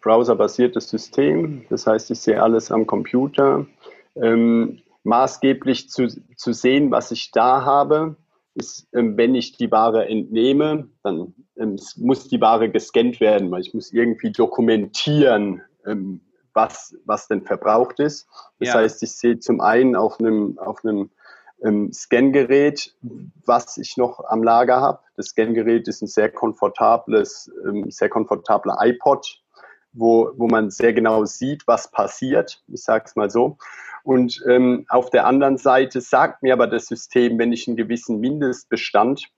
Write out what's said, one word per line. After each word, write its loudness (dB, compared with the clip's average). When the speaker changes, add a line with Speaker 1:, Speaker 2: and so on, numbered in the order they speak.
Speaker 1:
browserbasiertes 2
System, -2
das -6
heißt, 0
ich -6
sehe 0
alles 2
am 0
Computer. 0
Ähm, 0
maßgeblich 0
zu, -2
zu -6
sehen, 2
was -2
ich -10
da 2
habe, 2
ist, -12
ähm, 0
wenn 2
ich -6
die -4
Ware 2
entnehme, 0
dann, -6
ähm, -4
s-, -18
muss -2
die -2
Ware 4
gescannt 0
werden, 2
weil -4
ich -12
muss -12
irgendwie 0
dokumentieren, 0
ähm, -8
was, -4
was -4
denn -4
verbraucht 0
ist. -4
Das -2
Speaker 2:
Ja. 0
Speaker 1:
heißt, 0
ich -10
sehe 0
zum -2
einen 4
auf -2
einem, 0
auf -12
einem, -4
ähm, 0
Scangerät, 2
was 0
ich -12
noch -2
am -2
Lager 4
hab. -2
Das -10
Scangerät 0
ist -8
ein -6
sehr 0
komfortables, 0
ähm, -6
sehr -2
komfortabler -2
iPod, 0
wo, 2
wo -2
man 0
sehr 2
genau 2
sieht, -6
was 0
passiert. -4
Ich -14
sag's -4
mal -2
so. 0
Und, 0
ähm, 2
auf 0
der 2
anderen 2
Seite 2
sagt 0
mir 2
aber 2
das -4
System, -2
wenn 0
ich -6
einen -4
gewissen -4
Mindestbestand, -2